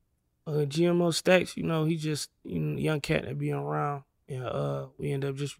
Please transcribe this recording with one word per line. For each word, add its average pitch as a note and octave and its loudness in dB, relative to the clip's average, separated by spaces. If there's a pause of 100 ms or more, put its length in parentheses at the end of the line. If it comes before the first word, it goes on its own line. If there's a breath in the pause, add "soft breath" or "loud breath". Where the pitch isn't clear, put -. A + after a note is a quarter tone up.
(460)
Uh, D3+ 2
G D3 2
M F3 4
O F3 4
Stacks, F3 4
you D#3+ -4
know, D#3+ 0
he E3 2
just, D3+ -4 (140)
you - -4
know, D3+ -2
young D3+ 0
cat D3+ 0
that C#3+ -6
be D3 -2
around. C#3+ -2 (260)
And, B2+ -6
uh, C#3 -2 (120)
we D3 -4
end C#3 -2
up C#3 -2
just C#3 -6